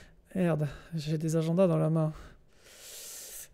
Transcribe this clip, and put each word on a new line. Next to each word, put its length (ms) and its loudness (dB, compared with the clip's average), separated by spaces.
Merde, 320 2
j'ai 240 -2
des 180 0
agendas 300 4
dans 120 4
la 120 2
main. 220 2